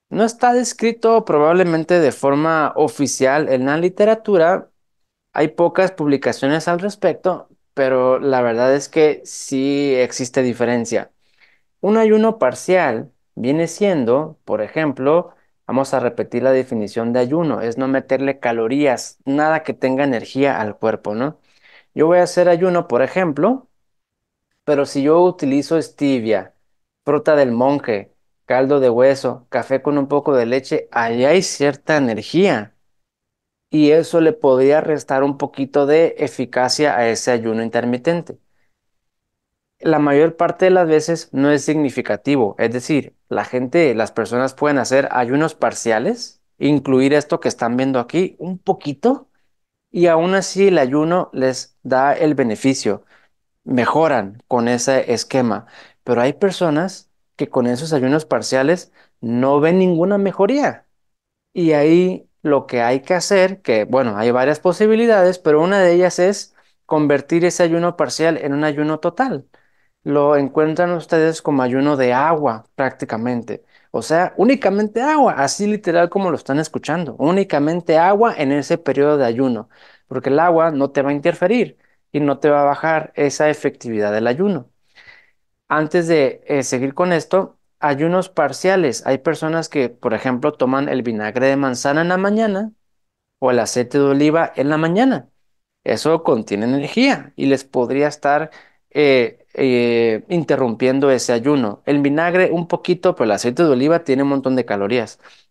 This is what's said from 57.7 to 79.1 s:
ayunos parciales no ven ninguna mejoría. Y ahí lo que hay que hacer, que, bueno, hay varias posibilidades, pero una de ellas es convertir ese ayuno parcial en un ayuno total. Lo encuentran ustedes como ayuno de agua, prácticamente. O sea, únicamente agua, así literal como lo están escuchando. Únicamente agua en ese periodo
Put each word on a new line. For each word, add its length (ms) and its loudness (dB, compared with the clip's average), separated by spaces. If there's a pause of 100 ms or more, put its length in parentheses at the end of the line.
ayunos 320 0
parciales 640 -2 (300)
no 380 0
ven 200 2
ninguna 380 2
mejoría. 680 -2 (680)
Y 200 0
ahí 540 2 (140)
lo 260 0
que 140 -2
hay 200 0
que 120 -2
hacer, 480 0
que, 240 0
bueno, 320 0
hay 140 0
varias 280 0
posibilidades, 800 2
pero 220 2
una 180 2
de 140 4
ellas 260 2
es 360 -2 (300)
convertir 600 0
ese 180 2
ayuno 340 0
parcial 400 0
en 160 -4
un 100 -2
ayuno 360 -2
total. 460 -4 (580)
Lo 340 2
encuentran 540 0
ustedes 500 -2
como 200 0
ayuno 360 0
de 160 2
agua, 520 0 (100)
prácticamente. 920 -6 (260)
O 100 -4
sea, 360 0
únicamente 640 0
agua, 320 2
así 340 -2
literal 420 0
como 200 -2
lo 80 -2
están 220 -2
escuchando. 600 -6
Únicamente 800 0
agua 400 4
en 140 -2
ese 260 -2
periodo 400 0